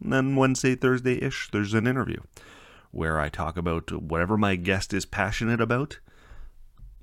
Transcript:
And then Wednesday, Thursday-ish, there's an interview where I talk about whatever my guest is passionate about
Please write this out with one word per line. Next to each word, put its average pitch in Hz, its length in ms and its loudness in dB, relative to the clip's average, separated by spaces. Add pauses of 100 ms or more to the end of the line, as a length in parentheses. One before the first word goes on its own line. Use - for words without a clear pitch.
And - 80 -4
then 135 240 2
Wednesday, 131 380 4
Thursday-ish, 127 800 0
there's 104 240 0
an 110 100 4
interview 123 360 -2 (680)
where 80 300 0
I 76 100 0
talk 80 260 -6
about 85 360 -2
whatever 82 440 0
my 101 200 2
guest 95 400 0
is 95 100 -2
passionate 113 560 0
about 120 380 -2 (1040)